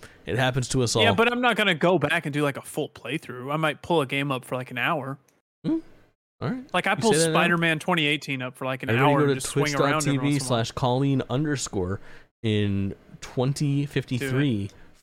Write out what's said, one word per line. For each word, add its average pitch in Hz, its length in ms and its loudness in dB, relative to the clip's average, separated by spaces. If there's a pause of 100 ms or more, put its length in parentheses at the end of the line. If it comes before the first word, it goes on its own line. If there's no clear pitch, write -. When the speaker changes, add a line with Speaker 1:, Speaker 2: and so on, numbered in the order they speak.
(280)
Speaker 1:
It 104 100 -2
happens 127 320 0
to 131 140 2
us 113 120 0
all. 117 60 4
Speaker 2:
Yeah, 226 120 6
but 226 180 4
I'm 240 100 -2
not 240 140 2
gonna 202 180 2
go 175 240 4
back 160 300 0
and 143 60 -4
do, 147 100 0
like, 139 140 0
a 117 40 -10
full - 280 -6
playthrough. 127 600 -8
I 151 60 0
might 156 240 0
pull 165 200 2
a 135 40 0
game 139 260 -2
up 131 140 -4
for, - 100 -6
like, 127 140 -6
an 127 80 -12
hour. 135 400 -2 (480)
Speaker 1:
Hmm. 311 120 0 (640)
All 127 80 -4
right. 254 140 -6 (120)
Speaker 2:
Like, 175 100 0
I 190 60 2
Speaker 1:
You 202 60 0
Speaker 2:
pulled 214 180 4
Speaker 1:
say 156 60 4
that 165 100 4
now? 160 80 4
Speaker 2:
Spider-Man 170 400 2
twenty 165 260 0
eighteen 143 380 -2
up 127 120 -8
for, 135 100 -6
like, 131 180 -4
an 131 60 -4
Speaker 1:
Everybody 127 240 4
Speaker 2:
hour 143 60 4
Speaker 1:
go 147 60 4
Speaker 2:
and 143 60 4
Speaker 1:
to 131 100 0
Speaker 2:
just - 100 -4
swing 143 220 0
around 139 100 2
every 139 100 2
once 156 120 0
in 143 60 0
a - 20 2
while. 135 80 -2
Speaker 1:
twitch - 0 -
dot 143 120 2
T 143 60 2
V 135 60 -4
slash 117 280 0
Colleen 131 540 0
underscore 120 720 -2 (440)
in 101 500 0 (260)
twenty 139 680 -2
fifty-three 131 720 -2
Speaker 2:
Do 98 60 -4
it. - 80 -12 (300)